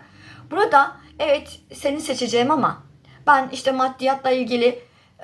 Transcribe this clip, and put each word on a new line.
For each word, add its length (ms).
burada 460
evet 420
seni 260
seçeceğim 500
ama 320
ben 260
işte 200
maddiyatla 580
ilgili, 520